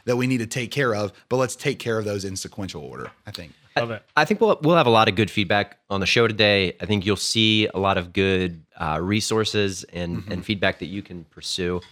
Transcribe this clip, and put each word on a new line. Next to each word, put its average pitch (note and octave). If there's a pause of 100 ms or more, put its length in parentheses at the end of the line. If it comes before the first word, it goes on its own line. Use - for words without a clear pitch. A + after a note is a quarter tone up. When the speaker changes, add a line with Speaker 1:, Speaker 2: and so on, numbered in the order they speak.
Speaker 1:
that B2
we B2
need C3
to A2+
take B2
care C3
of, G#2 (180)
but B2
let's B2+
take -
care A2+
of G#2+
those G2+
in G2
sequential F2
order, B1+ (160)
I G#2+
think. E2+ (200)
Speaker 2:
Love A#2
it. G#2+ (160)
Speaker 3:
I -
think G#3+
we'll, G#3
we'll E3
have D#3+
a A#2+
lot A2
of G2+
good G#2
feedback G2+ (100)
on G2
the F#2
show A#2
today. G#2
I F#2
think F#2+
you'll G2+
see A2
a -
lot G2
of F2+
good, F#2 (140)
uh, D#2
resources G#2
and, F2
Speaker 1:
Mm-hmm. F2+
Speaker 3:
and F2+
feedback G2
that F2+
you G2
can F2
pursue. F2 (120)